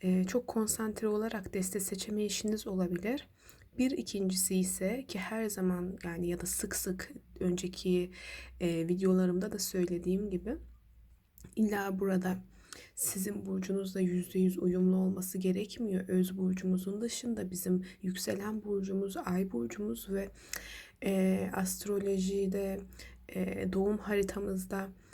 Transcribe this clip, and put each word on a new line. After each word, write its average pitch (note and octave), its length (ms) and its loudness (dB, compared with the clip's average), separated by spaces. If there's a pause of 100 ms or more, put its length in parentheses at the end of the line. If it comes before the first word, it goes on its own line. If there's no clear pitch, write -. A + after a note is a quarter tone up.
e, F#3 220 4
çok A#3+ 240 0
konsantre A3 600 0
olarak G#3+ 460 -2
deste F#3+ 260 0
seçemeyişiniz G#3 880 -2
olabilir. F#3 640 0 (480)
Bir C4 140 4
ikincisi F#3+ 640 0
ise F#3+ 520 0
ki G3+ 120 -6
her A3 300 -2
zaman F#3 540 0
yani F3 240 -2
ya F3 140 0
da F3+ 40 -4
sık F#3+ 300 -4
sık - 360 -4 (280)
önceki, F3+ 720 0 (480)
e, E3 280 2
videolarımda F#3 640 4
da G3+ 80 -4
söylediğim F#3 720 0
gibi F#3+ 280 -4 (1000)
illa G3+ 440 2
burada F#3 380 2 (580)
sizin G3+ 500 -4
burcunuzla F#3+ 560 -2
yüzde F3+ 380 2
yüz F#3 200 6
uyumlu F#3 360 6
olması F#3 420 0
gerekmiyor. F#3 720 0
Öz F#3 280 4
burcumuzun F#3 640 0
dışında A3+ 500 -2
bizim F3+ 340 0 (160)
yükselen G3+ 640 -4
burcumuz, G3 540 -2
ay F#3 340 0
burcumuz A3+ 580 -4
ve, G3 200 -4 (720)
e, F#3+ 500 4
astrolojide, G3 1300 0 (500)
e, F#3+ 440 -2
doğum G3+ 240 2
haritamızda G3 920 -2 (240)